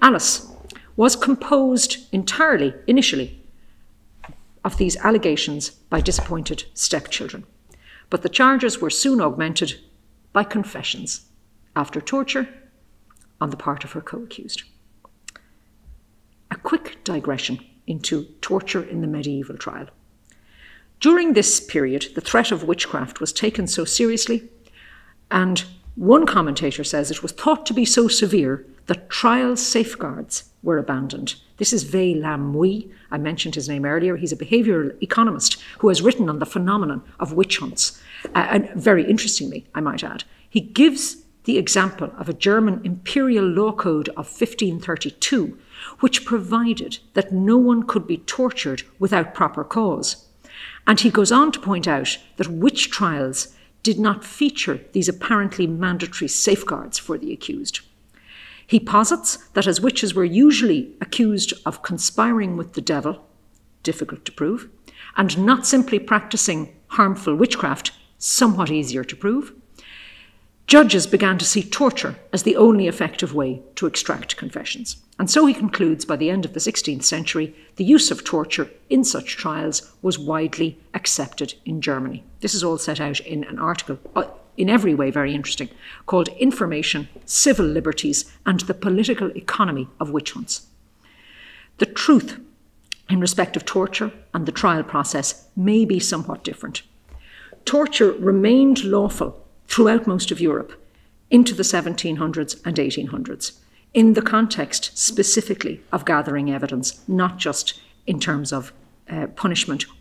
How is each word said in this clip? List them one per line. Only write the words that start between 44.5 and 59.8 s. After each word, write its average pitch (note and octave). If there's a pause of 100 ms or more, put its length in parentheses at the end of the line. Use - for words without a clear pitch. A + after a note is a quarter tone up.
thirty-two, - (440)
which -
provided A3+ (140)
that G3
no F#3+
one A#3+
could G#3
be E3+
tortured A#3+ (160)
without F#3
proper D3+
cause. - (600)
And G#3
he A3+
goes G3+
on C#4+
to -
point F#3
out C3+ (180)
that F3+
witch E3+
trials C#3+ (280)
did G#3
not -
feature - (120)
these F3+
apparently G3
mandatory F3
safeguards -
for -
the -
accused. - (840)
He A3+
posits A3+ (160)
that G3
as F3+